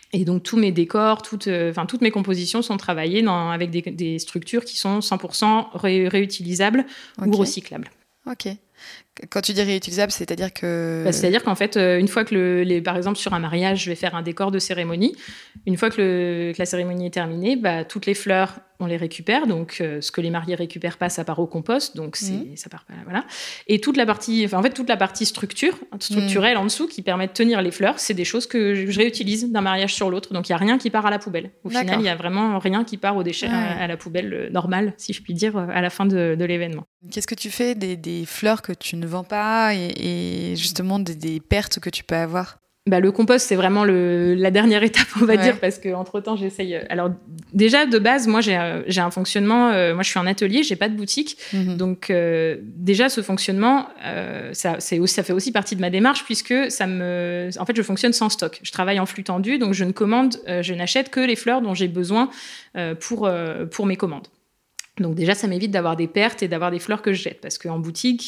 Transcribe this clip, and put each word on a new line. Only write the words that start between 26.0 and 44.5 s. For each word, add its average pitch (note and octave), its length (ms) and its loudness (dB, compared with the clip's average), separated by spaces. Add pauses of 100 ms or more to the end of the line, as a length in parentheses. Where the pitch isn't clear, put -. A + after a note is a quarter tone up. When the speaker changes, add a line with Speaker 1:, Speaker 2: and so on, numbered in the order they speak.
Speaker 2:
Mhm. G3+ 60 2
Speaker 1:
en G3 60 0
dessous D4 200 -2
qui D#4+ 140 -10
permet F#3 260 0
de F#3+ 60 -8
tenir A3+ 280 4
les F3 100 2
fleurs, G#3+ 280 2
c'est - 140 -2
des F3 100 -2
choses A#3 240 -2
que G#3 260 2
je, G3 160 0
je G3 80 -2
réutilise A3+ 540 0
d'un A3 80 0
mariage F#3+ 340 0
sur F#3+ 160 0
l'autre. F#3 220 -4
Donc, F3+ 160 -4
il F3+ 60 0
y - 20 0
a - 20 0
rien G#3 200 4
qui B3 120 0
part G#3+ 160 0
à G#3 40 4
la G#3 100 0
poubelle. F3 300 -8 (160)
Au - 40 -8
Speaker 2:
D'accord. A#3+ 120 0
Speaker 1:
final, G3 180 0
il A3 60 2
y F#3+ 40 2
a E3+ 60 0
vraiment F#3+ 440 0
rien G3+ 260 0
qui A3 100 -10
part G3 220 0
aux F#3 60 0
déchets, E3+ 240 -4
Speaker 2:
Ouais. A#3 60 0
Speaker 1:
à, F#3+ 300 -2
à F3 40 -4
la E3+ 100 -6
poubelle, F3+ 360 -6
euh, - 160 -6
normale, F#3 460 0
si - 160 -12
je - 100 -8
puis - 120 -8
dire, G#3 240 0
euh, F3 160 -4
à F3+ 80 0
la F3+ 80 2
fin G3 160 -2
de, F3 340 2
de F3 60 0
l'événement. E3+ 400 -4 (260)
Speaker 2:
Qu'est-ce - 160 -6
que A#3 80 -6
tu G#3+ 140 -10
fais A#3+ 260 0
des, F#3+ 220 -4
des E3 280 -6
fleurs G#3+ 360 0
que - 100 -10
tu - 240 -8
ne E3+ 120 -6
vends F3+ 160 -6
pas G#3+ 500 2
et, F3 800 -4
et F3 40 -4
justement F3+ 440 -2
des, F3 160 -4
des D#3+ 240 -6
pertes - 400 -2
que F3+ 100 -8
tu - 140 -8
peux - 120 -4
avoir ? E3 440 -4 (260)
Speaker 1:
Bah, F#3 140 6
le F#3+ 120 6
compost, B3 360 4
c'est G3 80 2
vraiment F#3+ 280 4
le, F3+ 520 4
la F#3 160 4